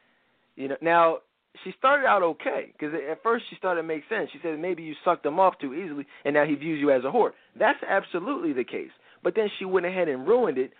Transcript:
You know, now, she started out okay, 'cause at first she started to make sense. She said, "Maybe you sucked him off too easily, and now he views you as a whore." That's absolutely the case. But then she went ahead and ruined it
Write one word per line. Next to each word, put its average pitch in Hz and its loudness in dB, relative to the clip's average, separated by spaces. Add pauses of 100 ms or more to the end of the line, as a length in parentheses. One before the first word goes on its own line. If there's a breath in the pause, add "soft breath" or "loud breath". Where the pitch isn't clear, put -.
(560)
You 135 -8
know, 135 -6
now, 165 4 (440)
she 190 -12
started 269 4
out 208 4
okay, - -2
'cause 151 -6
at 156 -6
first 226 0
she 170 -18
started 175 -2
to 160 -6
make 160 -6
sense. 190 -4
She 147 -18
said, 156 -6
"Maybe 170 -6
you 156 -10 (120)
sucked 175 2
him 151 -2
off 185 4
too 139 -6
easily, 143 -8 (200 loud breath)
and 143 0
now 147 6
he 147 0
views 151 -4
you 143 4
as 131 2
a 135 -2
whore." 185 2 (240 soft breath)
That's 240 2
absolutely 190 -2
the 123 -2
case. 78 -10 (320 soft breath)
But 180 0
then 214 0
she - -8
went 185 2
ahead 180 0
and 131 -4
ruined 208 4
it 127 -2